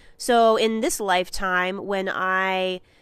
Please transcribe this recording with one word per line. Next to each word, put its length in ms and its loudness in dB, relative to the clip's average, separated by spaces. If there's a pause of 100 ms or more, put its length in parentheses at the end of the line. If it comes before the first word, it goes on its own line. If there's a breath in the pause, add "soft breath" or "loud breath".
(180 soft breath)
So 400 4
in 240 0
this 180 -2
lifetime, 880 -2
when 220 -2
I 720 -2 (200 soft breath)